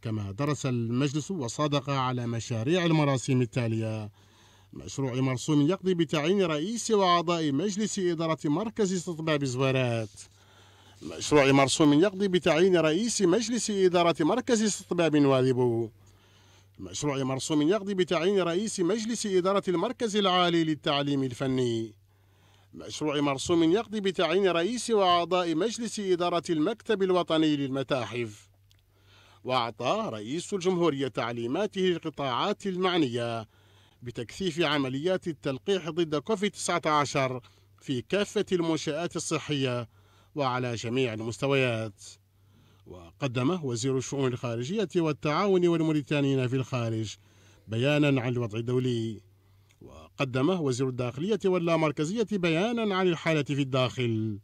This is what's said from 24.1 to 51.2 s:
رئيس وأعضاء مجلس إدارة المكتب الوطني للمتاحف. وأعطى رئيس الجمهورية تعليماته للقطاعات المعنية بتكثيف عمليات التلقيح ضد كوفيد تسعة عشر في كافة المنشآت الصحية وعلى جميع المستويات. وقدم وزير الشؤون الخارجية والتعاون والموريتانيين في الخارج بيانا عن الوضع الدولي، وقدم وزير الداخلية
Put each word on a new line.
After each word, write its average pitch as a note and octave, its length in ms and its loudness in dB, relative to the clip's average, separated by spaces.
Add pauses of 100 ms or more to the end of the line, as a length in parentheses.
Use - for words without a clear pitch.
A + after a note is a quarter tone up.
رئيس F3+ 420 0
وأعضاء F3 680 2
مجلس G#3+ 440 -4
إدارة F3 500 0
المكتب F#3+ 540 0
الوطني E3 520 2
للمتاحف. B2+ 920 -4 (960)
وأعطى B2+ 680 -2
رئيس A#2 400 -8
الجمهورية E3+ 540 0
تعليماته B2+ 720 -4
للقطاعات E3 880 -2
المعنية B2+ 800 -2 (560)
بتكثيف C3+ 580 -6
عمليات D3 680 0
التلقيح D#3+ 600 -4
ضد D#3+ 260 -2
كوفيد G3 360 -2
تسعة F3 340 -4
عشر C#3 560 0 (400)
في B2+ 200 -4
كافة G3 500 -2
المنشآت E3 640 -2
الصحية C3+ 760 -4 (460)
وعلى B2+ 400 -2
جميع A#2+ 380 -2
المستويات. A#2 880 -2 (840)
وقدم B2 760 -4
وزير C3 340 -4
الشؤون C3 360 -2
الخارجية B2+ 640 -4
والتعاون F3 720 2
والموريتانيين D3 800 2
في A#2+ 80 -2
الخارج A2+ 600 -4 (520)
بيانا C#3 540 2
عن B2+ 100 -2
الوضع A#2 280 -4
الدولي، A#2+ 640 -2 (600)
وقدم C3 680 -4
وزير C#3 400 -2
الداخلية B2+ 560 -4